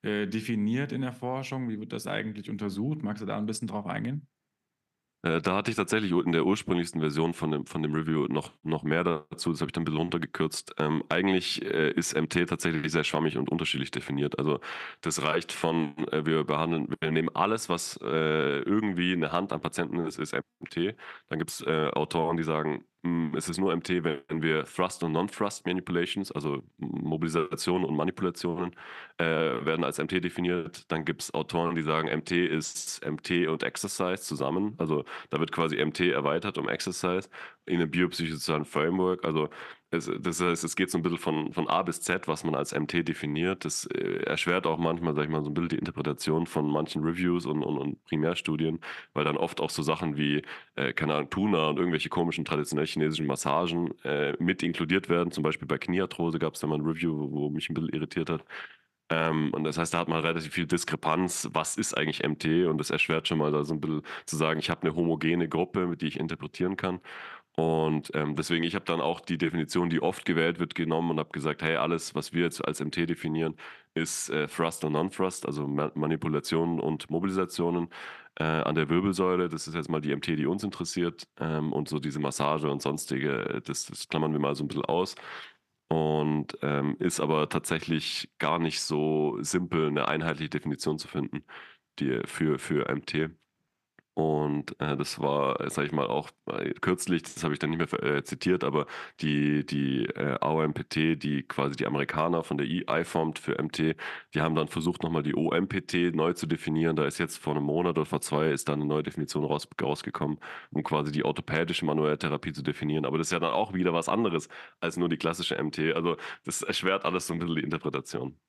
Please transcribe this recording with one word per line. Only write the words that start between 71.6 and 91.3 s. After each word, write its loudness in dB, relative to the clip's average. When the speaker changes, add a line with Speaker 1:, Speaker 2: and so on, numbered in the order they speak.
Speaker 2:
hey, 2
alles, 0
was -6
wir 2
jetzt -2
als -2
M -4
T 0
definieren, -2
ist, -2
äh, 2
Thrust -2
und 2
Non-Thrust, 0
also -2
Ma-, 0
Manipulationen 0
und -2
Mobilisationen, 0
äh, -2
an 2
der 2
Wirbelsäule. 4
Das -6
ist -8
jetzt -4
mal 0
die 0
M -2
T, 0
die 2
uns 0
interessiert, -2
ähm, 0
und -2
so -2
diese -4
Massage 0
und -2
sonstige, 0
das, -6
das -12
klammern 2
wir 0
mal 2
so -4
ein -2
bisschen -2
aus. 0
Und, 2
ähm, 0
ist 0
aber 2
tatsächlich -2
gar 2
nicht 0
so 2
simpel, 0
eine 2
einheitliche -2
Definition -2
zu -10
finden, -4